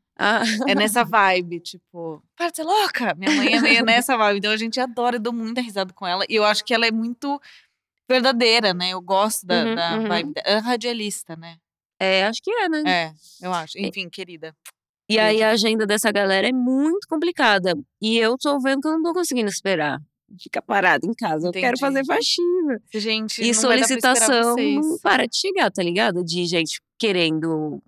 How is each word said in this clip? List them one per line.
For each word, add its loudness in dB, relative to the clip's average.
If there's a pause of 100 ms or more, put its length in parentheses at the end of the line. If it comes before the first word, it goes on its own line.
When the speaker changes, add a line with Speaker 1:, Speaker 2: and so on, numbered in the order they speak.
(180)
Speaker 1:
Ah. 2 (260)
Speaker 2:
É 4
nessa 2
vibe, 2
tipo, -14 (120)
"Para -4
de -10
ser -6
louca!" 0
Minha -2
mãe 2
é 2
meio 4
Speaker 1:
<laughs> -
Speaker 2:
nessa 2
vibe. 2
Então, -2
a 0
gente -4
adora, -2
eu -6
dou -4
muita -4
risada -6
com -12
ela. -2
E -2
eu 2
acho 2
que -2
ela 2
é 0
muito -4 (720)
verdadeira, 4
né? -4
Eu -6
gosto 0
da, 0
Speaker 1:
Uhum, -2
Speaker 2:
da -2
Speaker 1:
uhum. -2
Speaker 2:
vibe -2
dela. -8
Ela 2
é -2
radialista, -6
né? -18 (420)
Speaker 1:
É, 2
acho -4
que -8
é, 0
né? -2
Speaker 2:
É, 0 (320)
eu -4
acho. -6
Speaker 1:
É. -6
Speaker 2:
Enfim, -8
querida. -14 (520)
Speaker 1:
E 2
aí, 4
Speaker 2:
Beijo. 4
Speaker 1:
a 4
agenda 2
dessa 0
galera 2
é -2
muito 0
complicada. 2 (260)
E 2
eu 2
tô -2
vendo 0
que -4
eu 0
não 0
tô 0
conseguindo -2
esperar. -2 (400)
Ficar -8
parada 2
em -2
casa. -4
Eu -2
quero 0
Speaker 2:
Entendi. -8
Speaker 1:
fazer 0
faxina. 0 (100)
Speaker 2:
Gente, -4
Speaker 1:
E 4
Speaker 2:
não 2
vai 4
dar 2
pra 0
esperar 2
Speaker 1:
solicitação 4
Speaker 2:
vocês. 0
Speaker 1:
não 0
para 2
de -6
chegar, 0
tá -4
ligado? 0
De -4
gente -2 (160)
querendo -2